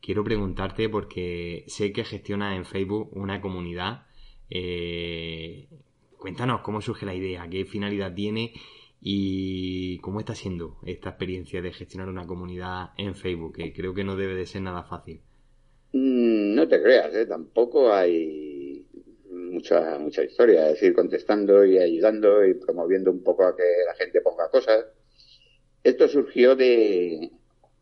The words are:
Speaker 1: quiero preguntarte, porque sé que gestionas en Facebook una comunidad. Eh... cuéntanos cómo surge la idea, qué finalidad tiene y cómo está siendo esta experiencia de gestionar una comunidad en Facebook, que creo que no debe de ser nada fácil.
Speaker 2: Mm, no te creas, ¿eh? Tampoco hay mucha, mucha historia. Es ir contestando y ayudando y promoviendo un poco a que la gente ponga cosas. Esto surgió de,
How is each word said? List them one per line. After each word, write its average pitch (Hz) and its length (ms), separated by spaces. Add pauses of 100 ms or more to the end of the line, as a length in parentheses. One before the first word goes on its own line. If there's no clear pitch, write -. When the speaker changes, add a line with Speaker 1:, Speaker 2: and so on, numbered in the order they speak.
Speaker 1:
quiero 104 240
preguntarte, 104 640
porque 87 760
sé 101 260
que 117 100
gestionas 101 540
en 87 80
Facebook 98 500
una 98 240
comunidad. 90 680 (420)
Eh... 85 1200 (480)
cuéntanos 117 460
cómo 107 180
surge 110 240
la 95 100
idea, 90 340
qué 95 140
finalidad 101 500
tiene 107 380 (480)
y 95 1000
cómo 95 200
está 107 160
siendo 85 500
esta 90 260
experiencia 92 500
de 87 100
gestionar 92 380
una 92 180
comunidad 90 720
en 98 180
Facebook, 82 400
que 85 160
creo 92 220
que 98 100
no 98 140
debe 95 180
de 92 120
ser 95 160
nada 90 200
fácil. 82 380 (760)
Speaker 2:
Mm, 117 600
no 156 120
te - 140
creas, 90 320
¿eh? 110 140
Tampoco 113 680
hay 76 960 (420)
mucha, 85 680
mucha 73 240
historia. 82 480
Es 76 100
ir 95 140
contestando 101 680
y 95 140
ayudando 101 680
y 92 120
promoviendo 90 560
un 90 100
poco 92 240
a 90 100
que 92 60 (240)
la 85 80
gente 90 280
ponga 85 280
cosas. 113 380 (960)
Esto 135 240
surgió 131 480
de, 101 720 (520)